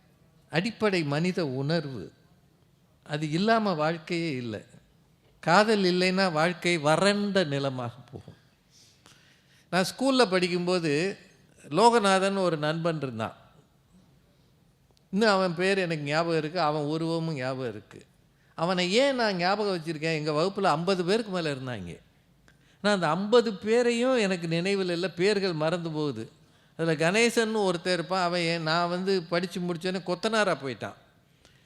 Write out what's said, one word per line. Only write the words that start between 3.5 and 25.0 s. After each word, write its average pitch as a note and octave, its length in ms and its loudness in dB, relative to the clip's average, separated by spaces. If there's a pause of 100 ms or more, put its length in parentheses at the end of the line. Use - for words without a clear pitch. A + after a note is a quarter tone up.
வாழ்க்கையே E3 640 -2
இல்லை. A2+ 280 -6 (760)
காதல் G#3 420 4
இல்லைன்னா F#3 500 2
வாழ்க்கை E3+ 460 0
வறண்ட F#3+ 680 2
நிலமாக C3+ 500 -4 (180)
போகும். - 220 -18 (1400)
நான் F3+ 140 2
ஸ்கூல்ல B3+ 460 2
படிக்கும்போது F3 880 0 (500)
லோகநாதன் G3 680 4
ஒரு F3 200 0
நண்பன் D#3+ 400 -2
இருந்தான். A#2 400 -6 (1700)
இன்னும் G#3+ 180 2
அவன் F#3+ 260 4
பேர் F#3+ 240 0
எனக்கு E3 260 -2
ஞாபகம் D#3+ 340 0
இருக்கு, D#3 220 -4
அவன் D3+ 220 0
உருவமும் E3 520 -2
ஞாபகம் C3 340 -6
இருக்கு. - 360 -14 (500)
அவனை F3+ 380 0
ஏன் C4+ 220 4
நான் A3 220 0
ஞாபகம் G3 400 0
வச்சிருக்கேன்? D#3+ 380 -4
எங்க D3+ 160 -2
வகுப்புல F#3+ 320 0
ஐம்பது F3 420 2
பேருக்கு G#3+ 260 0
மேல E3 240 -4
இருந்தாங்க. A#2 440 -10 (840)
ஆனா G#3 120 2
அந்த E3+ 140 0
ஐம்பது G#3 460 2
பேரையும் A#3+ 640 2
எனக்கு F#3 320 0
நினைவில் F3+ 420 0
இல்ல, F3 200 -2